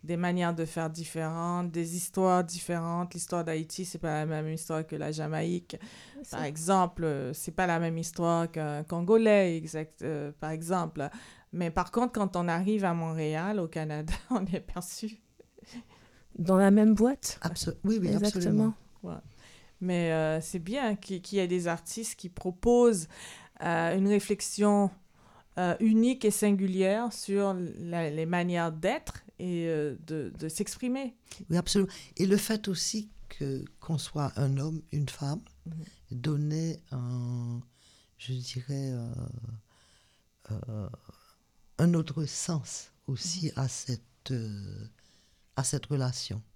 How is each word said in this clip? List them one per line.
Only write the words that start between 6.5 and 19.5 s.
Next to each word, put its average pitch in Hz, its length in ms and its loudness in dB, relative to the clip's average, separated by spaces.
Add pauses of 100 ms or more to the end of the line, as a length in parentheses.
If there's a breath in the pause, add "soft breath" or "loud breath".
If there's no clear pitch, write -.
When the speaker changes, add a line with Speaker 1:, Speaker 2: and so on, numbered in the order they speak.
Speaker 1:
euh, 143 280 -2
c'est 160 200 -8
pas 185 140 0
la 170 120 2
même 165 180 0
histoire 170 560 0
qu'un 151 320 -4
Congolais, 196 720 6
exact, 156 460 -8
euh, 147 280 -4 (100)
par 156 100 -6
exemple. 160 580 -2 (460 loud breath)
Mais 170 160 -2
par 175 200 -2
contre, 240 220 2
quand 190 240 0
on 175 120 0
arrive 190 360 2
à 175 80 4
Montréal, 160 680 -2
au 170 80 0
Canada, 156 460 -4 (100)
<laughs> - 80 -12
on 208 140 0
est 175 160 -2
perçu - 600 -10 (1160 loud breath)
Speaker 2:
Dans 185 200 4
la 196 120 8
même 214 240 8
boîte. 240 480 2
Speaker 3:
Abso-, 165 300 -4 (120)
oui, 214 140 2
oui, 180 100 0
Speaker 2:
Exactement. 202 180 2
Speaker 3:
absolument. 214 480 2 (300)
Speaker 1:
Ouais. 170 100 -8 (680 soft breath)